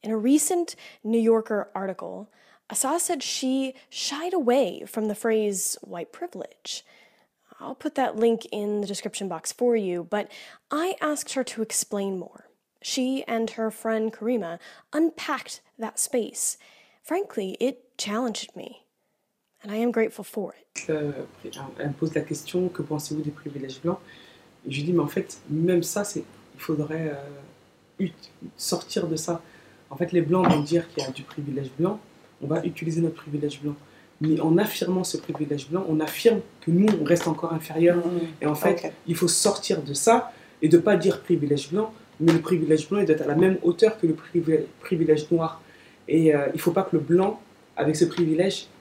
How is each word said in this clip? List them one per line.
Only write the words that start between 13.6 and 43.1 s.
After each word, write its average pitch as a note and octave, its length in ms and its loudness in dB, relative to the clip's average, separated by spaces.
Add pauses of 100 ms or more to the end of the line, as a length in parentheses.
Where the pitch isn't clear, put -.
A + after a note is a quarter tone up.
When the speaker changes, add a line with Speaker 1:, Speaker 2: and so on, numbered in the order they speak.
Speaker 1:
friend A3 400 -2
Karima G#3 480 -4 (320)
unpacked D#4+ 680 -2 (140)
that A3 220 -8
space. - 600 -4 (440)
Frankly, D4 560 -4
it - 400 -4
challenged A3 560 -4
me, - 320 -18 (800)
and G3+ 80 -10
I G#3+ 60 -4
am A#3 120 2
grateful A3 320 -2
for F#3 320 -8
it. - 340 -14
Speaker 2:
Euh, D3 380 -4 (500)
elle D3 120 -6
me C#3 60 -4
pose D#3+ 200 -4
la D3 80 0
question, « F3+ 500 -4
Que D3+ 120 -6
pensez-vous D3+ 380 -6
des D3 100 -6
privilèges C3+ 500 -12
blancs ? » F3 160 -2 (680)
Et - 20 -8
je C3+ 60 -6
lui D3 80 -4
dis, F3 80 0
Mais E3 100 4
en D3 60 -2
fait, - 320 -6 (100)
même E3+ 320 2
ça, G3+ 220 -4
c'est - 200 -8 (300)
Il - 60 -20
faudrait, D#3 540 -4
euh, - 920 -12
ut-, E3+ 80 -4 (440)
sortir - 500 -4
de D#3+ 100 -2
ça. E3 240 -4 (500)
En C#3+ 60 -12
fait, F3 160 -2
les F3 100 6
Blancs F3 280 4
vont D3+ 100 6
dire E3 280 0
qu'il D3 140 -6
y C3+ 40 -6
a C3 40 -8
du C3+ 120 -10
privilège C#3 560 -8
blanc. G3 200 0 (440)
On C#3 40 -8
va D3+ 180 0
utiliser E3 360 -2
notre E3 160 0
privilège D3 460 -6
blanc. D3 120 -4 (460)
Mais D3+ 200 2
en D#3+ 180 6
affirmant F#3 460 0
ce - 120 -4
privilège C#3+ 520 -6
blanc, F#3 200 -2
on D#3 120 2
affirme A3 400 2 (200)
que E3 100 -2
nous, F#3 160 8 (140)
on D3+ 40 0
reste E3+ 240 4
encore D#3+ 240 -2
inférieurs. E3 440 4
Speaker 3:
Mhm. F3 240 0 (220)
Speaker 2:
Et D3 40 0
en D3+ 80 2
fait, E3+ 300 2
Speaker 3:
Ok. D#3 80 -6 (160)
Speaker 2:
il E3 80 0
faut F3 120 2
sortir F#3+ 540 0
de C#3+ 120 -8
ça A#3 380 4 (300)
et D#3+ 60 2
de E3+ 100 10
pas G3 180 6
dire F3 240 2
privilège C#3+ 500 0
blanc, A3 220 -2 (280)
mais E3 120 6
le D#3+ 60 6
privilège D#3 500 2
blanc, G#3 120 0
il F#3 60 2
doit D#3 100 6